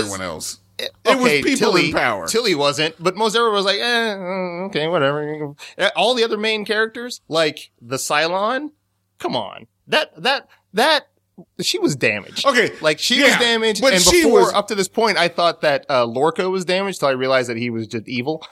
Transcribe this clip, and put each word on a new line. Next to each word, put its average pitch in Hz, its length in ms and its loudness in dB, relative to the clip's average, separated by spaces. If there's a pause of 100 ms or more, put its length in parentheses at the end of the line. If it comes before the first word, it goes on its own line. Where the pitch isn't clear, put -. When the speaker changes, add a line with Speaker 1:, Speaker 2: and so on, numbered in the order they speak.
Speaker 1:
everyone 98 200 -4
else. 87 380 -8 (200)
Speaker 2:
eh, - 60 -6 (220)
Speaker 1:
It 262 100 4
was - 80 -
Speaker 2:
okay, 180 180 4
Speaker 1:
people 240 300 2
Speaker 2:
Tilly, 151 160 4
Speaker 1:
in - 60 -4
power. 113 340 0
Speaker 2:
Tilly 208 260 0
wasn't, 143 480 0
but 175 140 0
most 214 180 0
everyone 226 220 2
was 196 80 0
like, 202 160 0
"Eh, 233 360 0
mm, 185 500 -6
okay, 156 220 -2
whatever." 151 680 -2 (240)
Eh, 196 180 0
all 202 180 0
the 226 100 0
other 226 140 -2
main 214 280 -4
characters, 220 640 -4
like 156 420 -2 (100)
the 123 160 -8
Cylon, 190 720 -2 (480)
come 349 160 -6
on. 107 320 -8 (200)
That, 277 240 -2 (120)
that, 254 260 -2 (260)
that, 214 300 2 (560)
she 359 200 -2
was 262 160 0
damaged. 110 500 -2
Speaker 1:
Okay, 240 240 2 (100)
Speaker 2:
Like, 156 200 0
she 247 200 0
was 254 120 6
Speaker 1:
yeah, 185 80 2
Speaker 2:
damaged, 226 420 0
Speaker 1:
but 269 100 4
Speaker 2:
and 185 100 4
Speaker 1:
she 180 200 6
Speaker 2:
before, 226 200 6
Speaker 1:
was 190 100 2
Speaker 2:
up 202 160 -2
to 214 80 -4
this 190 100 0
point, 214 320 0
I 175 80 4
thought 170 360 0
that, 143 280 2
uh, 127 160 4
Lorca 156 420 0
was 190 160 -2
damaged 185 360 -2
till 143 80 2
I 135 40 4
realized 131 380 2
that 117 60 -4
he 120 140 -4
was 113 180 -4
just 110 200 -6
evil. 127 440 -4